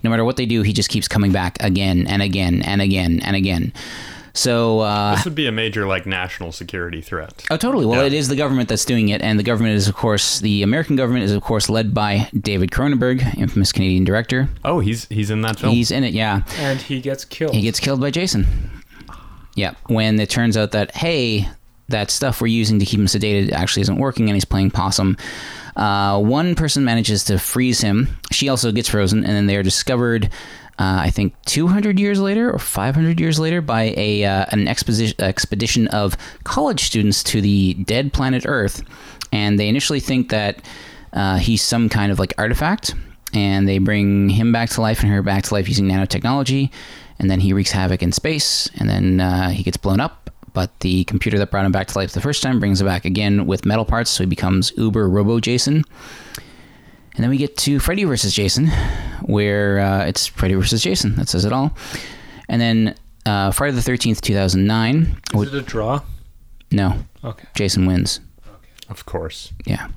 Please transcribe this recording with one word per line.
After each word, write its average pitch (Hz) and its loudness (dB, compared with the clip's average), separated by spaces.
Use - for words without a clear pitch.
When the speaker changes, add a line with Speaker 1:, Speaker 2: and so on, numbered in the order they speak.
Speaker 1:
no 117 0
matter 113 2
what 127 -2
they 123 -2
do, 113 2
he 101 0
just - 0
keeps - -2
coming 101 2
back 92 0
again 95 2
and 101 0
again 92 0
and 98 0
again 92 2
and 98 -2
again. 95 0
So, 117 2
uh, 104 2
Speaker 2:
This - 0
would 160 -6
be 151 -2
a 117 0
major, 107 -2
like, 95 -2
national 90 -6
security 87 -8
threat. - -10
Speaker 1:
Oh, 160 -2
totally. 220 0
Well, 120 2
Speaker 2:
Yeah. 139 2
Speaker 1:
it 135 0
is 143 0
the 143 0
government 131 0
that's 110 -2
doing 113 2
it, 101 -2
and 107 2
the 104 2
government 110 0
is, 98 2
of 98 0
course, - 0
the 101 0
American 143 0
government 123 2
is, 101 2
of 101 0
course, 107 -2
led 110 0
by 107 0
David 98 0
Cronenberg, 127 0
infamous - 0
Canadian 95 2
director. 117 0
Speaker 2:
Oh, 165 0
he's, 110 -2
he's 104 -2
in 107 -2
that 110 -4
film? 110 2
Speaker 1:
He's 117 2
in 131 0
it, 104 -2
yeah. 107 0
Speaker 3:
And 139 -4
he 135 -6
gets 135 -6
killed. 151 -4
Speaker 1:
He 113 2
gets 110 0
killed 135 0
by 143 0
Jason. 156 0
Yeah, 95 -4
when 110 2
it 104 -2
turns 117 2
out 107 0
that, 104 -2
hey, 123 0
that 104 -2
stuff 131 -2
we're 117 0
using 110 2
to 98 4
keep 104 0
him 101 4
sedated 101 2
actually 95 0
isn't 104 0
working, 123 0
and 101 2
he's 95 0
playing 98 2
possum. 92 0
Uh, 101 2
one 147 2
person 143 0
manages 113 2
to 98 2
freeze 127 0
him. 110 2
She 139 0
also 117 0
gets 113 -2
frozen, 104 2
and 104 0
then 101 2
they 101 2
are 98 0
discovered 117 0
uh, 95 2
I 73 2
think 101 0
two 160 0
hundred 202 2
years 202 2
later 208 2
or - -2
five 123 -2
hundred 165 2
years 160 2
later 165 0
by 113 0
a, 104 0
uh, 98 2
an 104 2
exposition, 113 0
expedition 107 0
of 101 0
college 262 0
students 104 0
to - 0
the 98 4
dead 131 -2
planet 131 0
Earth. 113 -2
And 104 2
they 104 0
initially 139 0
think 127 -2
that, 104 -2
uh, 95 2
he's 104 2
some 117 2
kind 101 0
of, 95 0
like, 95 -2
artifact, 151 -2
and 98 2
they 98 2
bring 101 2
him 113 4
back 117 2
to 117 -2
life 113 2
and 101 4
her 98 2
back 98 0
to - -2
life 98 0
using 98 2
nanotechnology. 131 0
And 95 2
then 92 2
he 95 4
wreaks 98 2
havoc 92 0
in 87 2
space, - -2
and 104 0
then, 95 2
uh, 92 2
he 95 -2
gets 92 -2
blown 98 0
up. - -6
But - -4
the 92 2
computer 101 0
that 101 0
brought 98 0
him 95 4
back 95 0
to - -6
life 95 -2
the - -4
first 143 -2
time 127 2
brings 98 2
him 98 2
back 90 -2
again 101 2
with 95 -2
metal 107 2
parts, 113 0
so - -2
he - 0
becomes 95 0
Uber 107 2
Robo 104 2
Jason. 131 2
And 113 0
then 120 2
we 135 2
get 139 -2
to 143 0
Freddy 190 0
versus 117 0
Jason, 104 2
where, 101 2
uh, 98 2
it's - -2
Freddy 95 0
versus 110 2
Jason. 180 0
That 127 0
says 90 0
it 107 0
all. 135 0
And 117 2
then, 113 2
uh, 101 2
Friday 139 0
the 120 0
thirteenth, 120 0
two 107 0
thousand 95 2
nine. 113 2
Speaker 3:
Is 107 2
Speaker 1:
Wh- 139 -2
Speaker 3:
it 135 -10
a 139 -4
draw? 120 -4
Speaker 1:
No. 95 2
Speaker 3:
Okay. - -12
Speaker 1:
Jason 95 2
wins. 92 0
Speaker 3:
Okay. - -20
Speaker 2:
Of - -14
course. - -10
Speaker 1:
Yeah. - -4